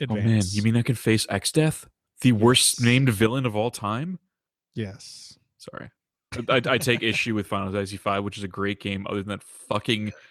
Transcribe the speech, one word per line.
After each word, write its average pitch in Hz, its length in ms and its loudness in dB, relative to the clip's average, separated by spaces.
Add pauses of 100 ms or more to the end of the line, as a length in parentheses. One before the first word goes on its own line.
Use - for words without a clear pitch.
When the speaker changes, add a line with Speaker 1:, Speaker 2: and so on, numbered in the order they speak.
Speaker 1:
Oh, 123 120 -2
man. 107 40 0
Speaker 2:
Advance. 104 360 2
Speaker 1:
You 104 80 0
mean 113 140 2
I 117 60 4
could 117 160 -2
face 110 300 2
X-Death? 156 600 0 (340)
The 127 100 6
worst 117 480 4
Speaker 2:
Yes. 120 60 2
Speaker 1:
named 127 240 6
villain 113 360 2
of 107 100 -4
all 113 140 0
time? 127 480 -6 (560)
Speaker 2:
Yes. - 640 -12 (200)
Speaker 1:
Sorry. - 320 -16 (580)
I, 127 180 4
I 123 120 2
take 117 240 0
Speaker 2:
<laughs> - 0 -
Speaker 1:
issue 110 320 0
with 104 120 -2
Final 98 260 -4
Fantasy 101 240 -4
five, 101 280 -2
which 101 140 -8
is 101 60 -10
a 95 40 -8
great 98 320 -6
game, 98 280 -6
other 101 140 -4
than 98 60 -12
that 98 140 -8
fucking 107 720 -6 (180)